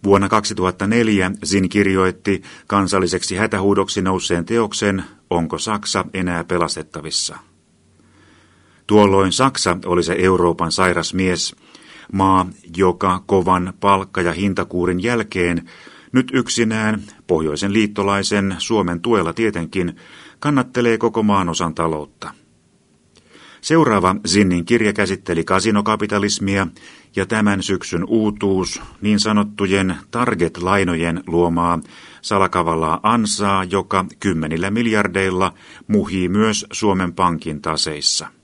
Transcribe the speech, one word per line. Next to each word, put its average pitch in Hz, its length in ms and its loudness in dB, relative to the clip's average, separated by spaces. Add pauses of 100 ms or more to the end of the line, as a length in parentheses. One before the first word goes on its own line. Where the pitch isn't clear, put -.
Vuonna 98 240 4
kaksituhatta 101 580 0
neljä 107 440 2 (140)
Sinn 95 240 0
kirjoitti 95 720 0 (240)
kansalliseksi 92 720 -2
hätähuudoksi 101 680 0
nousseen 90 420 -2
teoksen 104 600 -2 (260)
Onko 85 280 -2
Saksa 104 460 -4 (100)
enää 87 300 -4
pelastettavissa? 80 920 -6 (1500)
Tuolloin 98 460 6
Saksa 131 440 0 (100)
oli 87 160 2
se 82 160 -2
Euroopan 87 540 2
sairas 87 420 0
mies, 90 420 -2 (560)
maa, 95 340 4 (300)
joka 90 500 2
kovan 92 540 2
palkka- 95 420 0
ja 87 100 0
hintakuurin 90 720 -2
jälkeen 95 680 -2 (420)
nyt 127 200 2
yksinään, 110 680 0 (240)
pohjoisen 80 460 -2
liittolaisen 101 840 0
Suomen 87 420 -2
tuella 92 320 0
tietenkin, 90 640 -4 (440)
kannattelee 123 580 0
koko 113 240 0
maanosan 87 520 0
taloutta. 78 560 -4 (1300)
Seuraava 107 560 4 (100)
Sinnin 90 380 4
kirja 113 280 2
käsitteli 92 520 -2
kasinokapitalismia 104 1200 0 (500)
ja 95 100 -2
tämän 104 360 0
syksyn 90 460 -2
uutuus, 104 720 0 (180)
niin 104 200 2
sanottujen 101 760 0 (140)
target-lainojen 87 1160 0
luomaa 85 520 0 (440)
salakavallaa 85 800 0
ansaa, 104 640 0
joka 92 400 -2 (160)
kymmenillä 82 500 -2
miljardeilla 98 840 0 (320)
muhii 95 420 0
myös 104 440 0
Suomen 92 420 0
Pankin 80 480 -2
taseissa. 76 640 -4 (180)